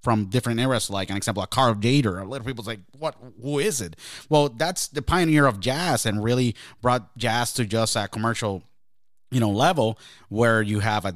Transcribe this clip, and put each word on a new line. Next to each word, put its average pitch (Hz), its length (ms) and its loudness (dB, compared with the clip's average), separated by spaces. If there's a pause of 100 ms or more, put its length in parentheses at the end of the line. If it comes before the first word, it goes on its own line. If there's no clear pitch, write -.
from 107 240 0
different 117 340 -2
eras. 127 300 0
Like 95 180 -4
an 98 80 -4
example, 101 240 -4
like 92 80 -6
Carl 123 260 2
Dader. 107 460 2
A 98 40 -10
lot 127 160 -10
of 107 60 -12
people's 117 200 -8
like, 110 140 -10 (180)
"What? 156 160 -6 (280)
Who 143 160 -2
is 139 220 -2
it?" 85 160 -10 (320)
Well, 147 220 4
that's 156 380 -4
the 147 120 -6
pioneer 160 460 4
of 110 120 2
jazz 135 460 0
and 107 180 0
really 120 320 2 (280)
brought 123 340 0
jazz 120 380 -2
to 123 100 -2
just 110 320 0
a 104 120 -2
commercial, 110 540 -4 (680)
you 127 100 0
know, 110 80 2
level 113 500 2 (300)
where 113 320 4
you 104 200 0
have, 107 260 -2
uh, 95 100 -4